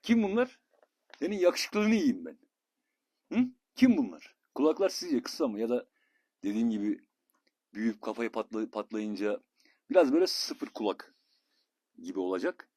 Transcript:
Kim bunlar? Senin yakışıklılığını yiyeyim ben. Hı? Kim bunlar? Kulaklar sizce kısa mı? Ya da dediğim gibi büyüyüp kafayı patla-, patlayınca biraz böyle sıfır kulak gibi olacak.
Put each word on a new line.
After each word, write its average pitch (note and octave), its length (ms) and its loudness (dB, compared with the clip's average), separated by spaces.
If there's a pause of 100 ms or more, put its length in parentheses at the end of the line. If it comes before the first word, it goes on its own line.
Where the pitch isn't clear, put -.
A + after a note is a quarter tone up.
Kim A3+ 200 4
bunlar? A3+ 380 -2 (580)
Senin G3 180 -4
yakışıklılığını G#3 580 4
yiyeyim F#3+ 300 2
ben. D#2 140 -14 (920)
Hı? B3 140 2 (280)
Kim B3 220 6
bunlar? F2+ 400 -4 (180)
Kulaklar D#3 340 2
sizce B2+ 340 -2
kısa - 260 -4
mı? G#2 120 -6
Ya A2+ 80 -2
da B2 180 -2 (560)
dediğim A2 280 -2
gibi G#2 340 -4 (720)
büyüyüp G#2+ 280 -4
kafayı A2+ 300 -4
patla-, A2 380 -6
patlayınca G#2 720 -4 (500)
biraz E3 220 6
böyle F3 140 4
sıfır - 420 -6
kulak - 460 -6 (880)
gibi F2+ 180 -8
olacak. F#2 560 -4